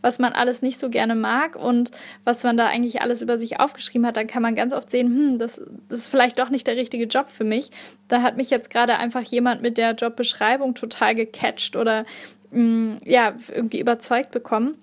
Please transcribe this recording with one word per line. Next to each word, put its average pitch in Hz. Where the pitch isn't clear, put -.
was 240
man 247
alles 247
nicht 254
so 262
gerne 226
mag 233
und 240
was 240
man 233
da 226
eigentlich 240
alles 240
über 233
sich 233
aufgeschrieben 240
hat, 233
dann 220
kann 247
man 226
ganz 233
oft 277
sehen, 247
„Hm, 254
das, 226
das 240
ist -
vielleicht 254
doch 254
nicht 262
der 233
richtige 240
Job 269
für -
mich.“ 220
Da 240
hat 233
mich 254
jetzt 247
gerade 240
einfach 240
jemand 247
mit 233
der 226
Jobbeschreibung 233
total 226
gecatcht 226
oder, 220
mm, 226
ja, 240
irgendwie 233
überzeugt 240
bekommen. 233